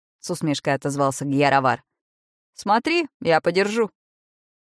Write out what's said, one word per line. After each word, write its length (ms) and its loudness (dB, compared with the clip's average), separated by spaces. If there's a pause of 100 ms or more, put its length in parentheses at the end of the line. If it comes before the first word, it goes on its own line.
(200)
с 100 -12
усмешкой 420 -2
отозвался 540 -2
Гьяровар. 580 2 (720)
«Смотри, 520 -2 (140)
я 220 2
подержу». 480 0 (760)